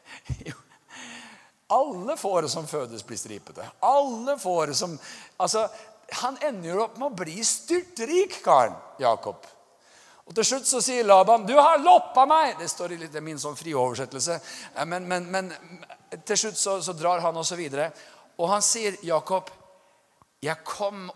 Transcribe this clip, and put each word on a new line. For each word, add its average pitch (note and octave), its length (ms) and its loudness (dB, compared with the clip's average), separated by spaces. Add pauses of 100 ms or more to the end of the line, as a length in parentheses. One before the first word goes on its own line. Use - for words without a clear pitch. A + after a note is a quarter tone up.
(480)
Jo, D3+ 80 -14 (1200)
alle B3+ 420 -2
får F3+ 300 0
som D3+ 200 -6
fødes A#2+ 360 -8
blir A2 160 -12
stripete. G2+ 440 -14 (200)
Alle C4 560 0
får E3 400 0
som, F3 140 -4 (440)
altså, G#3+ 280 0 (440)
han B3+ 320 -6
ender G3 280 -4
jo F#3+ 160 0
opp A3 140 -10
med C#4+ 100 -4
å G#3 140 -8
bli E3+ 200 -8
styrtrik, F4 1000 -2
karen, C3 320 6 (260)
Jakob. G#2+ 420 0 (840)
Og E3+ 80 -18
til A3 120 2
slutt B3+ 200 -2
så B3 160 0
sier B3 240 0
Laban, G3 400 8
«Du B3+ 80 2
har D4 240 8
loppet D#4+ 480 6
meg.» D#4 320 4
Det E3 120 -8
står F3 220 -8
i E3+ 60 -10
litt, D#3+ 120 -12
det D3+ 100 -8
er D#3 60 -12
min D#3 120 -10
sånn C#3+ 200 -8
frioversettelse. C3 800 -2 (360)
Eh, D3 120 -4
men, F3+ 200 -6
men, F3 240 -4
men F#3 200 -4 (760)
til G3+ 120 0
slutt G#3+ 200 -4
så, G3 240 0
så F3 120 -6
drar E3+ 280 0
han E3 160 0
og D#3+ 80 -6
så F3+ 120 -6
videre. D3 300 -4 (500)
Og F3 120 0
han G3+ 120 2
sier, G#3+ 440 -2
«Jakob, E3+ 440 -2 (920)
jeg D#3 240 -4
kom G3+ 480 -6